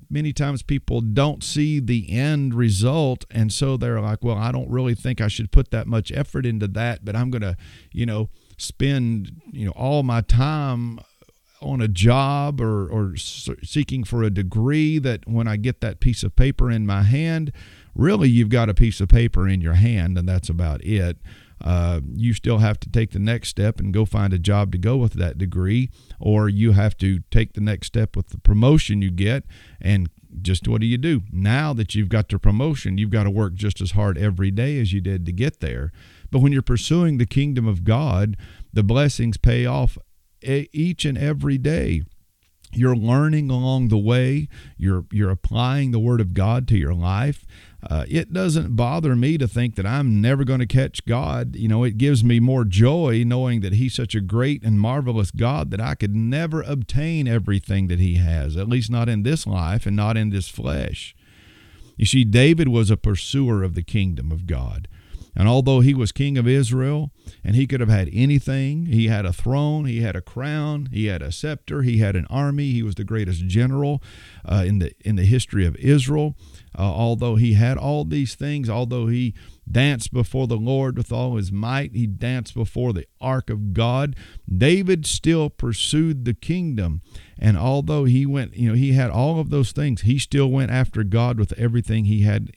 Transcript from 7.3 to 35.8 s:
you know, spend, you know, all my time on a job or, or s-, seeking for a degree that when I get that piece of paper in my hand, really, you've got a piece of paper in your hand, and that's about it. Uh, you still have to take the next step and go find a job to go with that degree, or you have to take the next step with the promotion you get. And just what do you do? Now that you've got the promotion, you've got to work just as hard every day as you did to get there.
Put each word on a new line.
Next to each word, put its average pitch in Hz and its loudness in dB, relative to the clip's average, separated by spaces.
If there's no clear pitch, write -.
you 117 -4
know, 110 -4
spend, 123 -4
you 127 -8
know, 87 -4
all 139 -2
my 120 0
time 123 0
on 139 -4
a 110 2
job 135 2
or, 107 -2
or 101 -2
s-, - -10
seeking 135 -4
for 117 -2
a 107 2
degree 123 0
that 131 -4
when 117 0
I 107 -2
get 117 -2
that - -6
piece - 2
of 98 -6
paper 127 6
in 110 0
my 98 2
hand, 156 0
really, 139 4
you've 117 6
got 117 2
a 104 0
piece 110 4
of 98 0
paper 117 6
in 95 2
your 80 0
hand, 92 4
and 87 0
that's 92 0
about 82 -2
it. 90 0
Uh, 87 0
you 117 0
still 117 -2
have 107 2
to - -14
take 117 0
the - -4
next 117 -2
step 104 -2
and 95 -2
go 107 2
find 98 0
a 90 0
job 98 0
to 87 -2
go 113 2
with 120 0
that 87 -4
degree, 95 0
or 107 2
you 104 2
have 101 4
to 95 0
take 113 4
the 101 -4
next 104 -2
step - -2
with - -4
the 85 -12
promotion 107 6
you 95 0
get. 101 -2
And 95 2
just 92 -2
what 117 2
do 113 2
you 120 0
do? 139 0
Now 120 0
that 110 -4
you've 104 0
got 107 0
the 101 -2
promotion, 104 0
you've 104 -2
got 107 2
to 101 0
work 101 0
just 98 -4
as 90 -4
hard 104 0
every 98 0
day 127 -2
as 104 0
you 98 0
did 92 -4
to 87 -4
get 120 -2
there. 67 -6